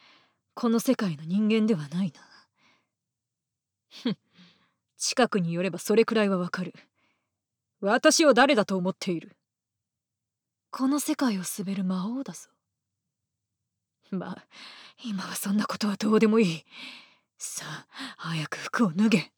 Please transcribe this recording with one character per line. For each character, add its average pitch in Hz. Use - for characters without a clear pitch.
こ 240
の 226
世 262
界 175
の 151
人 196
間 220
で 220
は 151
な 175
い 165
な。 -
ふ 247
ん。 190
近 -
く 214
に 170
寄 170
れ 190
ば 170
そ -
れ 226
く 220
ら 214
い 202
は 190
わ 180
か 185
る。 -
私 208
を 277
誰 262
だ 208
と 196
思 185
っ 190
て -
い 165
る？ -
こ 262
の 285
世 302
界 233
を 185
統 185
べ 190
る 190
魔 185
王 262
だ 180
ぞ。 -
ま 185
あ、 -
今 196
は 170
そ -
ん 208
な 214
こ 190
と 214
は 202
ど 214
う 220
で 226
も 220
い 185
い。 156
さ -
あ、 -
早 160
く -
服 -
を 160
脱 202
げ。 -